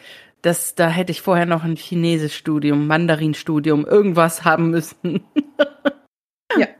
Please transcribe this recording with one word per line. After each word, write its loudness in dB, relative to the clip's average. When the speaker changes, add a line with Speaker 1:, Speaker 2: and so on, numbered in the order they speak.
Speaker 1:
das, -2
da 2
hätte -2
ich -8
vorher 2
noch -2
ein -2
Chinesisch-Studium, -2
Mandarin-Studium, 0
irgendwas 2
haben 2
müssen. -4
<laughs> -6
Speaker 2:
Ja. 4